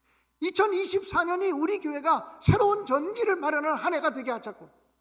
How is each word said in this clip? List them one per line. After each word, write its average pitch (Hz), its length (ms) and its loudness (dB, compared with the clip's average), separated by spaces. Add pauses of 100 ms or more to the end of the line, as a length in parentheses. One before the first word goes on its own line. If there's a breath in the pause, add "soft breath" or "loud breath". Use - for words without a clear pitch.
(400)
이천이십사 381 800 0
년이 359 300 0
우리 339 260 -2
교회가 294 640 -2
새로운 415 420 4
전기를 381 520 0
마련하는 302 400 0
한 330 180 -2
해가 302 160 0
되게 247 220 -6
하자고 208 360 -10 (320)